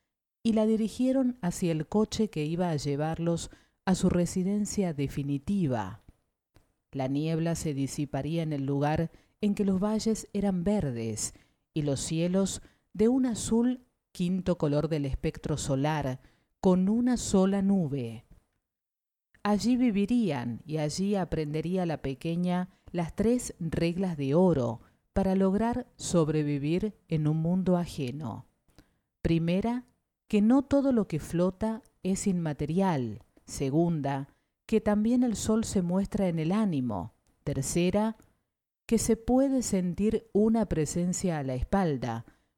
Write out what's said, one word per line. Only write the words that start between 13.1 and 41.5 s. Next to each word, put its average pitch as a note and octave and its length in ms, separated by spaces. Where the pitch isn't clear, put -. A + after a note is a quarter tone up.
azul A#3+ 600
quinto F3+ 460
color D3+ 320
del D3+ 160
espectro D3+ 500
solar, C3+ 640
con F#3 300
una A#3+ 260
sola G3 460
nube. C#3 640
Allí G#3 360
vivirían G3+ 880
y D#3 140
allí F#3 360
aprendería D#3+ 720
la D#3 160
pequeña F3 640
las E3+ 240
tres A#3 420
reglas E3+ 600
de C#3 180
oro C#3+ 460
para F#3+ 200
lograr G#3 640
sobrevivir D#3 960
en D#3 180
un D#3 120
mundo F3 400
ajeno. C3+ 720
Primera, F3+ 640
que G#3 140
no B3+ 220
todo C#4 280
lo A3 160
que D3+ 140
flota F#3+ 640
es F#3+ 240
inmaterial. D#3 960
Segunda, C#3+ 800
que A3 160
también G#3+ 420
el A3+ 140
sol A3 260
se G#3 180
muestra F#3+ 460
en E3 100
el D#3+ 140
ánimo. C3 600
Tercera, F3+ 720
que A3+ 120
se A3 180
puede C4 460
sentir G3 720
una A3 320
presencia E3+ 760
a C#3 40
la C3 120